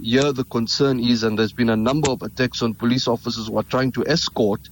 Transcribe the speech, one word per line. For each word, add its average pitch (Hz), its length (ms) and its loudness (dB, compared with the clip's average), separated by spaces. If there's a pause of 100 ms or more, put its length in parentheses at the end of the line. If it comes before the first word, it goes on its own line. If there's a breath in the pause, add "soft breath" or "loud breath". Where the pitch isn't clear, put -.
here 131 300 2
the 127 120 -4
concern 123 560 0
is, 117 220 2
and 107 160 0
there's 110 140 0
been 120 160 0
a 110 80 2
number 135 340 2
of 123 120 -4
attacks 123 400 -4
on 117 100 0
police 120 340 0
officers 117 400 -4
who 107 120 -2
are 107 40 0
trying 131 300 -2
to - 140 -2
escort, 117 540 0 (120)